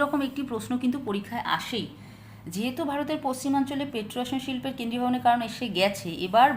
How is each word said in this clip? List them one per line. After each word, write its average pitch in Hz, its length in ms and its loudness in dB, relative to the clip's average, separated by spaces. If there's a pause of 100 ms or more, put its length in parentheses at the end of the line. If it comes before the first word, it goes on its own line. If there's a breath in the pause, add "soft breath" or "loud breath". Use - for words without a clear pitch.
রকম 285 260 2
একটি 269 140 -6 (100)
প্রশ্ন 226 200 -4 (120)
কিন্তু 247 140 2 (100)
পরীক্ষায় 202 380 -4 (120)
আসেই। 190 300 -4 (680 loud breath)
যেহেতু 247 280 -2 (100)
ভারতের 294 360 -2
পশ্চিমাঞ্চলে 269 680 0
পেট্রো 214 280 -4
রসায়ন 254 240 -2
শিল্পের 262 340 -4
কেন্দ্রীভবনের 247 460 0
কারণ 240 240 6
এসে 247 160 -6 (120)
গেছে, 190 320 2 (160)
এবার 226 320 8